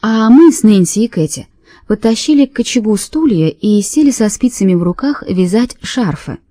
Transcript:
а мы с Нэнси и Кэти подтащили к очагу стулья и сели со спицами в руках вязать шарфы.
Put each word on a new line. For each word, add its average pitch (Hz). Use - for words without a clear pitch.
а 220
мы 302
с -
Нэнси 202
и 233
Кэти -
подтащили 226
к -
очагу 220
стулья 202
и 208
сели 285
со 220
спицами 202
в 175
руках 254
вязать 185
шарфы. 165